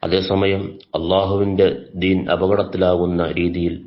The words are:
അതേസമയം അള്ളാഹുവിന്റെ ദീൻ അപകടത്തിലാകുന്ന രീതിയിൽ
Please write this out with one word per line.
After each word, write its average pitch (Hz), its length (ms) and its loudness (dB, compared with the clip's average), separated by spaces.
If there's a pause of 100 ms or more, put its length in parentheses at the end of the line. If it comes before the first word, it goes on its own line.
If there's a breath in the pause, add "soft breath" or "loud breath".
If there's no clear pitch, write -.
അതേസമയം 95 760 0 (160)
അള്ളാഹുവിന്റെ 95 720 2 (280)
ദീൻ 92 340 0
അപകടത്തിലാകുന്ന 87 1000 0
രീതിയിൽ 87 440 -2 (120)